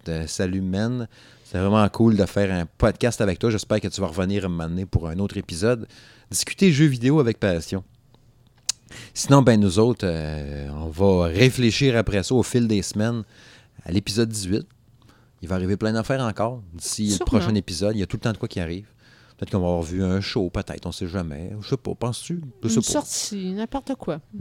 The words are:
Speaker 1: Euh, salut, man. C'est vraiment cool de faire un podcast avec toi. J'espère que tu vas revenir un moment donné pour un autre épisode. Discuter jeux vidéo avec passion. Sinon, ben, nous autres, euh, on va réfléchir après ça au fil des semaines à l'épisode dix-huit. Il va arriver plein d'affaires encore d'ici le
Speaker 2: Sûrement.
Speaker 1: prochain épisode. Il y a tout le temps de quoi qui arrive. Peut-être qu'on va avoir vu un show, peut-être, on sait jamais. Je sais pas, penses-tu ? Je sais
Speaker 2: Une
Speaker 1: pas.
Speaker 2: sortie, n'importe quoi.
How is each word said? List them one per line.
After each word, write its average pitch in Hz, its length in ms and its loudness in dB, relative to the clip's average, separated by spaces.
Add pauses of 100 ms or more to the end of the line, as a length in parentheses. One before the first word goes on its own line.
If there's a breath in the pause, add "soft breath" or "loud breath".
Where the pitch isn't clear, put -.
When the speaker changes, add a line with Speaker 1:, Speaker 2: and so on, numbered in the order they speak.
Speaker 1:
Euh, 80 180 -4
salut, 95 340 -2
man. 107 460 -2 (360 soft breath)
C'est - 140 -8
vraiment 101 320 4
cool 113 280 4
de 95 80 4
faire 98 280 0
un 87 120 0 (120)
podcast 117 440 0
avec 95 180 0
toi. 117 100 0
J'espère 107 320 -2
que 104 60 -4
tu - 120 -6
vas 95 80 -2
revenir 95 380 -2
un 92 40 -2
moment 82 200 -4
donné 92 160 -4
pour 82 220 -2
un 80 120 -6
autre 101 180 -4
épisode. 104 500 -2 (420 soft breath)
Discuter - 420 2
jeux 147 140 6
vidéo 135 340 4
avec 117 200 2
passion. 95 440 -2 (1300 loud breath)
Sinon, 139 280 6
ben, 110 180 6
nous 98 200 4
autres, 113 280 2
euh, 76 600 -4
on 78 200 -8
va 90 380 4
réfléchir 120 680 4
après 101 260 0
ça 131 120 0
au 113 80 6
fil 120 240 2
des 104 140 2
semaines 110 420 -2 (600 soft breath)
à 82 60 -8
l'épisode 101 380 0
dix-huit. 104 380 -4 (760 soft breath)
Il 82 60 -12
va 92 80 -2
arriver 92 220 0
plein 110 160 0
d'affaires 131 280 -2
encore 113 400 -4 (120)
d'ici 95 320 -6
le 104 60 2
Speaker 2:
Sûrement. 359 140 0
Speaker 1:
prochain 110 300 2
épisode. 101 400 -2
Il 107 40 -4
y 95 40 0
a - 20 -4
tout - 120 -6
le - 40 -8
temps 117 120 -2
de - 40 -10
quoi 117 100 -8
qui - 120 -8
arrive. 87 260 -6 (520 soft breath)
Peut-être - 160 -10
qu'on 101 60 2
va 90 100 2
avoir 87 120 2
vu 90 220 -2
un 95 180 2
show, 95 300 -2
peut-être, - 340 -8
on 87 60 -8
sait 92 160 -8
jamais. 85 440 -8 (100)
Je - 80 -10
sais 135 80 -2
pas, - 180 -6
penses-tu ? 143 460 -6 (200)
Je 117 60 -2
sais 226 80 2
Speaker 2:
Une 226 80 4
Speaker 1:
pas. - 80 -2
Speaker 2:
sortie, 202 640 -4
n'importe 247 440 -6
quoi. 156 220 -8 (220)